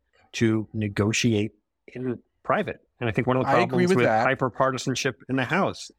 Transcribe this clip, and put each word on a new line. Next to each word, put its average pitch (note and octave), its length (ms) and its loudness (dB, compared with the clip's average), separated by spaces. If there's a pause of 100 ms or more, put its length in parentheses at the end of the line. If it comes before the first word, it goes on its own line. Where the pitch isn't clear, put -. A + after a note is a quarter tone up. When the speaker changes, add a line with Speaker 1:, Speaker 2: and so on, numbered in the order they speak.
(340)
Speaker 1:
to A2 380 2
negotiate G#2+ 800 0 (360)
in B2 300 -8 (240)
private. C#3+ 380 -2 (180)
And A#2+ 100 -2
I G#2+ 40 0
think A#2 140 0
one B2+ 100 2
of C3 80 0
the C3 60 0
Speaker 2:
I B2 100 4
agree A#2+ 60 2
Speaker 1:
problems B2 240 2
Speaker 2:
with F#3+ 80 2
Speaker 1:
with B2 80 4
Speaker 2:
that. A2+ 200 2
Speaker 1:
hyperpartisanship C3 880 -2 (140)
in C3 80 -2
the C3 80 -2
House C#3+ 540 -4